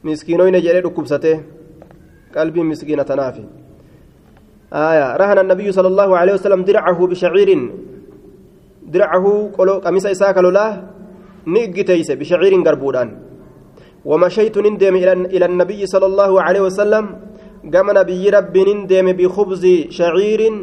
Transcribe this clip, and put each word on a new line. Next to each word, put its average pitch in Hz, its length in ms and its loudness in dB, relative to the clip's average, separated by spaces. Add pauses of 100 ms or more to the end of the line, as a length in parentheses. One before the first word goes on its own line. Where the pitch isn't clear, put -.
Miskiinoyne 170 580 0
jedhee 170 200 2
dhukkubsatee. 156 560 -2 (960)
Qalbii 160 300 -2
miskiina 147 400 -4
tanaafi. 135 400 -6 (1300)
Aaya, 147 460 0
rahana 196 260 2
Nabiyyu 190 300 -2
sallallahu 190 420 2
alaihi 185 240 2
wasallam 190 240 0
dir'ahu 180 480 0
bisha'iirin. 180 500 2 (1300)
Dir'ahu 202 580 0
qolo-, 190 320 0
qamisa 185 280 -2
isaa 196 220 0
ka 190 80 2
lolaa 190 460 0 (580)
ni 196 220 0
iggiteeyse 175 480 -2
bisha'iirin 175 480 2
garbuudhaan. 131 680 -2 (760)
ومشيت 180 520 0
nin 208 240 0
deeme 190 160 2
إلى، 185 160 2 (160)
إلى 180 160 0
النبي 180 400 -2
صلى 190 200 0
الله 190 360 2
عليه 185 200 0
وسلم. 208 440 0 (640)
Gama 190 240 2
Nabiyyi 185 400 0
Rabbii 190 320 2
nin 202 240 -2
deeme 185 240 2
بخبز 180 800 0
شعير 196 480 0 (220)